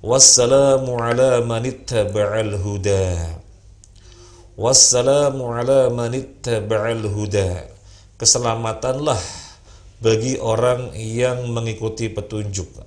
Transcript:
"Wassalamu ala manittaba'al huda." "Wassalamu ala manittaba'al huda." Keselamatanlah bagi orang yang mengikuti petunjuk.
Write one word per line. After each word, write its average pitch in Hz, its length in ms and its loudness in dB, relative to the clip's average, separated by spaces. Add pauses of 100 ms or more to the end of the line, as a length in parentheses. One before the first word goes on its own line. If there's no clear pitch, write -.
"Wassalamu 131 960 4
ala 120 400 2
manittaba'al 107 1200 -2
huda." 95 800 -2 (1120)
"Wassalamu 135 960 2
ala 127 400 2
manittaba'al 113 1200 -4
huda." 101 640 -2 (480)
Keselamatanlah 120 960 -2 (800)
bagi 113 400 0
orang 123 560 0
yang 120 560 -2
mengikuti 113 560 -4
petunjuk. 101 640 -6 (180)